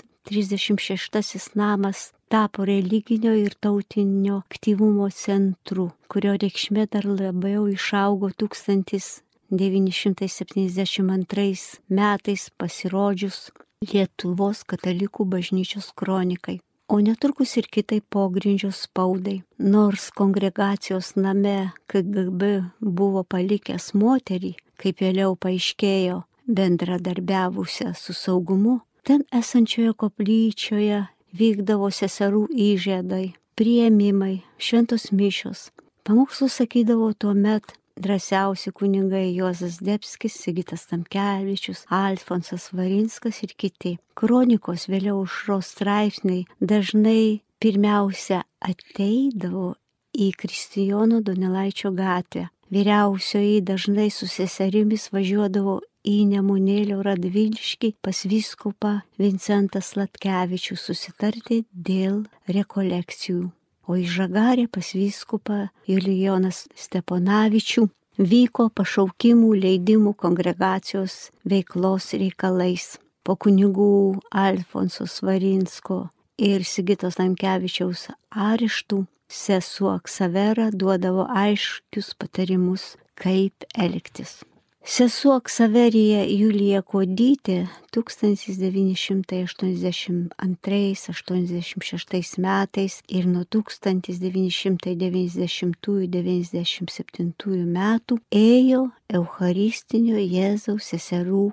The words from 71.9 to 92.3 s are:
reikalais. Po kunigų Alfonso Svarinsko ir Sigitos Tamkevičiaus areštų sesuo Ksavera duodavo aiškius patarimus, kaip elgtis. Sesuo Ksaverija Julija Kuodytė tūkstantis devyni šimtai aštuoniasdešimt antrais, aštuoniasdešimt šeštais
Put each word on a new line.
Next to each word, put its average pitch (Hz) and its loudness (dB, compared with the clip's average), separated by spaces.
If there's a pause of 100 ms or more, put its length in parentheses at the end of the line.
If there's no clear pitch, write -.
reikalais. 185 -2 (260)
Po 185 -2
kunigų 196 4 (160)
Alfonso 190 -2
Svarinsko 190 -2 (340)
ir 196 0
Sigitos 185 -2
Tamkevičiaus 185 -2 (260)
areštų 214 -2 (200)
sesuo 190 -2
Ksavera 208 0
duodavo 190 0
aiškius 208 -2
patarimus, 185 -2 (180)
kaip 190 0
elgtis. - -6 (420)
Sesuo 254 4
Ksaverija 220 4 (100)
Julija 202 2
Kuodytė 190 2 (240)
tūkstantis 208 -2
devyni 190 2
šimtai 185 -2
aštuoniasdešimt 180 -4
antrais, 196 -2
aštuoniasdešimt 175 -6
šeštais - -6